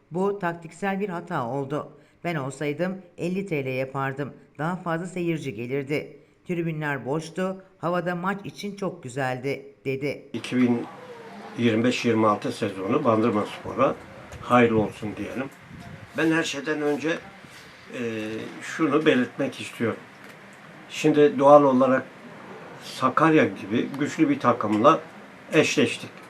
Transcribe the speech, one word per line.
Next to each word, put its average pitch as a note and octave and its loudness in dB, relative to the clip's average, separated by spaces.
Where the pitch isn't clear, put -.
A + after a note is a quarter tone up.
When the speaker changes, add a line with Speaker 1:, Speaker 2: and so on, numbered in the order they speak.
Speaker 1:
Bu G3 0
taktiksel F#3 -4
bir G#3 -2
hata E3+ -4
oldu. C3+ -4
Ben E3+ -2
olsaydım D3 -4
elli F#3 -4
T D3 -2
L - -8
yapardım. C3+ -4
Daha E3 -2
fazla E3+ -4
seyirci E3 -4
gelirdi. C3 -4
Tribünler D#3 -2
boştu. F#3 -4
Havada F3 -2
maç F#3 -2
için G3+ -10
çok F#3 -6
güzeldi, B2+ -4
dedi. C3+ -4
Speaker 2:
İki A#2 -4
bin A#2+ 4
yirmi A#2 2
beş B2 0
yirmi A2 4
altı G#2 2
sezonu G#2 -2
Bandırmaspor'a A2 2
hayırlı A#2 4
olsun G#2 -4
diyelim. A2+ -6
Ben D#3+ 2
her D#3+ 2
şeyden D3+ -4
önce, D3 0
e, - -6
şunu D#3 0
belirtmek B2+ -2
istiyorum. G#2+ -6
Şimdi D3 4
doğal C#3+ 10
olarak C3 4
Sakarya D3 4
gibi G#2+ -2
güçlü D3 2
bir C3+ 0
takımla A#2 4
eşleştik. - 2